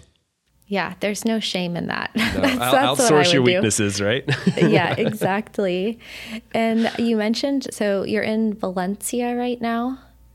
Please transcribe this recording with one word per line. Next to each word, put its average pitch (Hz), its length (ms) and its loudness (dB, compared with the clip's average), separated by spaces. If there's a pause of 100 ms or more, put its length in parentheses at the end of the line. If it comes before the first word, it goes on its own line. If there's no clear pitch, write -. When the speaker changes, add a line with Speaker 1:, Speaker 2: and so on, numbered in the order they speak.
(680)
Speaker 1:
Yeah, 185 340 -4
there's 202 240 -4
no 220 160 0
shame 175 360 -4
in - 100 -4
that. - 260 -4
<laughs> - 40 -4
Speaker 2:
No, 220 60 0
Speaker 1:
That's, 247 380 0
Speaker 2:
out-, 254 380 2
Speaker 1:
that's - 120 4
what - 20 6
I 147 100 6
Speaker 2:
outsource - 100 4
your 135 100 4
Speaker 1:
would 123 60 4
do. 120 80 4
Speaker 2:
weaknesses, 104 460 0
right? 110 220 0 (200)
<laughs> - 120 2
Speaker 1:
Yeah, 196 400 4
exactly. 202 1000 -2 (540)
And 226 460 2
you 233 180 2
mentioned, 233 560 0
so 196 320 0
you're 208 180 -2
in 220 320 0
Valencia 208 800 -4
right 240 260 -4
now? 233 380 -4 (360)